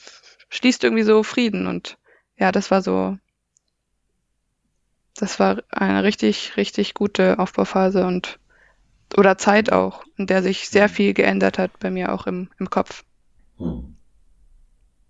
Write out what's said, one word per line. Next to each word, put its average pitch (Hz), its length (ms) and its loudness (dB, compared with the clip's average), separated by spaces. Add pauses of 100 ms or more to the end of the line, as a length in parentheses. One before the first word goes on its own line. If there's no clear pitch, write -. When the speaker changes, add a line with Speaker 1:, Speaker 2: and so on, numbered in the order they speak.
(480)
Speaker 1:
schließt - 360 0
irgendwie 226 200 2
so 214 180 4
Frieden 208 440 -2
und 175 320 -8 (380)
ja, 190 160 2
das 202 180 0
war 190 120 4
so, 190 360 -2 (2000)
das - 240 -6
war 196 200 2 (100)
eine 196 340 0
richtig, 208 520 -2
richtig - 380 -4
gute 190 460 0
Aufbauphase 190 680 0
und, 180 320 -6 (800)
oder 190 220 6
Zeit 214 340 2
auch, 190 320 0 (120)
in 196 120 -4
der 190 160 2
sich 190 240 -4
sehr 208 180 4
Speaker 2:
Mhm. 214 60 -2
Speaker 1:
viel 196 220 2
geändert 196 440 2
hat 185 220 -4
bei 190 100 -4
mir 185 220 -4
auch 196 160 -6
im, 185 200 -8 (120)
im 185 100 -6
Kopf. - 320 -4 (540)
Speaker 2:
Hm. 82 400 -8 (1120)